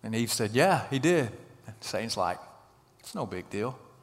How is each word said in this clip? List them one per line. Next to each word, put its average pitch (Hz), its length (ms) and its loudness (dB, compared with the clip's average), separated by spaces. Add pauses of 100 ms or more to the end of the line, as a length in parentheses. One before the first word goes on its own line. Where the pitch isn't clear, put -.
And 110 120 -6
Eve 113 180 0
said, 107 200 0
"Yeah, 151 380 6
he 139 80 0
did." 147 340 2 (340)
And 107 140 -16
Satan's 107 360 -4
like, 90 220 0 (640)
"It's - 140 -18
no 160 120 -4
big 92 220 -8
deal. 113 300 -6 (240)